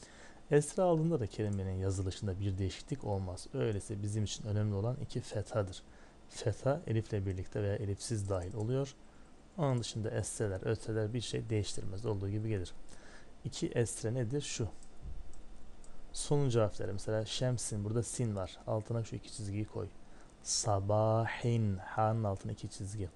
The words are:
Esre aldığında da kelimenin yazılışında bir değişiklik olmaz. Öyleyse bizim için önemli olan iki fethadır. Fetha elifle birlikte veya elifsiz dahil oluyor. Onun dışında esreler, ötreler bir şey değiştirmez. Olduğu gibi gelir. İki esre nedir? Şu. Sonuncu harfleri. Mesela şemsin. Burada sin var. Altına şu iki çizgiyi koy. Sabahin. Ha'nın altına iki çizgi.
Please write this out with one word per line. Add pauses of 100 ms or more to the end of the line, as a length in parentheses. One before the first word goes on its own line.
(500)
Esre
aldığında
da
kelimenin
yazılışında
bir
değişiklik
olmaz.
Öyleyse
bizim
için
önemli
olan
iki
fethadır. (460)
Fetha
elifle
birlikte
veya
elifsiz
dahil
oluyor. (640)
Onun
dışında
esreler,
ötreler
bir
şey
değiştirmez.
Olduğu
gibi
gelir. (720)
İki
esre
nedir?
Şu. (1400)
Sonuncu
harfleri.
Mesela
şemsin.
Burada
sin
var.
Altına
şu
iki
çizgiyi
koy. (540)
Sabahin.
Ha'nın
altına
iki
çizgi.